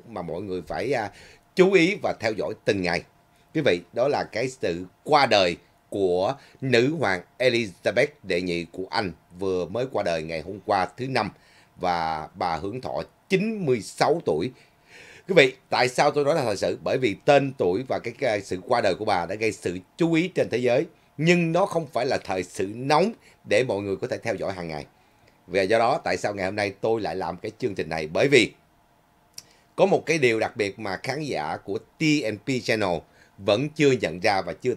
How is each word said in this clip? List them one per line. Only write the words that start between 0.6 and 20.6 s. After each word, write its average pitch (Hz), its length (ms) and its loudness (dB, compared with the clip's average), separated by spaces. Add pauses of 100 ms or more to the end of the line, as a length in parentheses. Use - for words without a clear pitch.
phải, 101 260 -4
à, 110 180 -4 (440)
chú 185 160 6
ý 185 320 4
và 98 160 0
theo 113 140 0
dõi 87 200 -6 (120)
từng 101 160 2
ngày. 87 220 -2 (500)
Quý 156 120 -2
vị, 90 160 4 (120)
đó 120 140 0
là 117 240 0
cái 127 180 -4
sự 92 360 -4 (180)
qua 139 220 4
đời 95 320 4 (320)
của 98 460 0 (260)
nữ 131 380 4
hoàng 95 220 0 (160)
Elizabeth 117 720 0 (160)
đệ 90 180 0
nhị 85 240 -4
của 92 240 -10
Anh 95 220 -4 (280)
vừa 92 260 -2
mới 113 260 -6
qua 104 120 -2
đời 85 200 -2
ngày 80 180 -8
hôm 95 240 -12
qua 98 220 0 (100)
thứ 127 100 -8
Năm 117 240 -2 (440)
và 80 600 -2
bà 90 200 -4
hưởng 101 260 -8
thọ 73 220 -6 (260)
chín 202 360 -2
mươi 123 160 0
sáu 151 440 0
tuổi. 92 260 -2 (760)
Quý - 80 -4
vị, 135 200 6 (140)
tại 120 200 2
sao 147 220 2
tôi 147 140 0
nói 147 100 2
là 151 80 0
thời 107 140 0
sự? 95 260 0
Bởi 98 140 0
vì 117 180 0 (100)
tên 139 320 6
tuổi 98 300 0
và 101 120 -2
cái, 117 200 -8
cái 110 220 0
sự 92 260 -8
qua 120 140 2
đời 98 140 2
của 107 100 -6
bà 92 200 2
đã 92 100 -6
gây 110 160 0
sự 92 260 -6 (200)
chú 165 160 2
ý 165 140 2
trên 135 220 -2
thế 135 80 -2
giới, 123 280 2 (320)